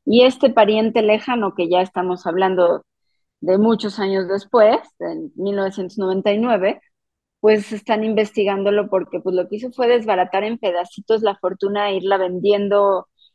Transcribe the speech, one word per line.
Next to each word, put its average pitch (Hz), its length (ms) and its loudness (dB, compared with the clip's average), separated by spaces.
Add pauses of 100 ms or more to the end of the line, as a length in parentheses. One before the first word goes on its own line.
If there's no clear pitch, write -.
Y 233 180 4
este 254 280 4
pariente 220 520 2
lejano, 214 540 0
que 175 120 -2
ya 180 120 2
estamos 180 460 -4
hablando 180 580 0 (560)
de 185 180 2
muchos 214 400 0
años 190 300 -2
después, 214 480 2 (240)
en 165 340 -10
mil 202 220 -4
novecientos 196 420 -6
noventa 190 340 0
y 208 60 0
nueve, 220 420 0 (600)
pues, 214 320 2
están 214 320 -4
investigándolo 202 840 0
porque, 190 300 -4
pues, 190 160 -6
lo 180 140 -2
que 208 80 -8
hizo 240 160 -10
fue 247 160 -2
desbaratar 202 560 0
en 226 140 -6
pedacitos 196 640 -4
la 208 140 -2
fortuna 202 540 -4
e 190 60 -2
irla 190 200 -2
vendiendo, 196 920 0 (260)